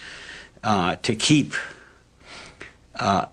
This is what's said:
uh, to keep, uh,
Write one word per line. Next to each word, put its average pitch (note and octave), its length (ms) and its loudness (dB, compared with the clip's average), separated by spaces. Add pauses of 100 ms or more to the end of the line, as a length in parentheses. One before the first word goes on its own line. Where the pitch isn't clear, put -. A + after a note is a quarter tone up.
(640)
uh, F2+ 400 2
to A#2 120 2
keep, - 380 4 (1400)
uh, G2 360 4